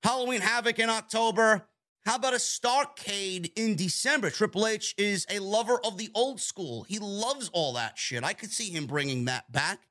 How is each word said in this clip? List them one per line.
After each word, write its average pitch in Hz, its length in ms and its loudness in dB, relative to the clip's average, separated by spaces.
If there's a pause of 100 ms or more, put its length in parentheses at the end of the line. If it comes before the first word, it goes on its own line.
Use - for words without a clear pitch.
Halloween 247 380 2
Havoc 226 360 2
in 226 120 2
October. 220 760 2 (400)
How 226 100 2
about 254 180 0
a 247 40 2
Starrcade 202 1200 -2
in 220 180 2
December? 190 540 0
Triple 208 360 0
H 220 320 -4
is 202 320 2
a 202 100 -2
lover 214 440 4
of 208 140 -4
the 208 180 -8
old 247 240 2
school. 123 440 -6
He 202 140 -6
loves 214 520 -4
all 151 240 0
that 117 240 -4
shit. 123 260 -4
I 170 100 0
could - 180 -10
see 226 180 -4
him 160 160 -4
bringing 135 400 -2
that 127 260 -4
back. 143 400 0